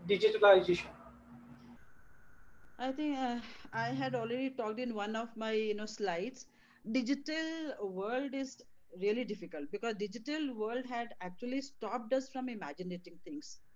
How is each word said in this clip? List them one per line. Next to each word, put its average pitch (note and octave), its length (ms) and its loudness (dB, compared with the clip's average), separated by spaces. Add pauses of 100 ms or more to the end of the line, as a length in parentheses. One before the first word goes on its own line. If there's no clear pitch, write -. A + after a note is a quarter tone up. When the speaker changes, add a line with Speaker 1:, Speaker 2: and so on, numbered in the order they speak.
Speaker 1:
digitalization? F#3+ 840 8 (1900)
Speaker 2:
I C4 120 0
think, C#4+ 260 0
uh, A#3+ 200 0 (340)
I A3+ 160 0
had C4 260 0
already B3 360 0
talked A3 280 -2
in B3 160 -2
one G#3+ 220 -2
of A#3 200 -4
my, A3 160 -2
you G#3+ 220 2
know, G#3 120 -4
slides. G3+ 600 -2 (460)
Digital D#4 920 0
world G#3+ 520 -2
is C4+ 280 -4 (380)
really G#3+ 240 2
difficult, D#3+ 480 -6
because A3 220 -2
digital A#3+ 600 -4
world A3+ 320 -2
had A#3 220 -2 (120)
actually A#3+ 400 0
stopped A3+ 520 -2
us C4 160 6
from B3+ 200 -2
imagining F3 520 -4 (240)
things. D3+ 340 -8 (180)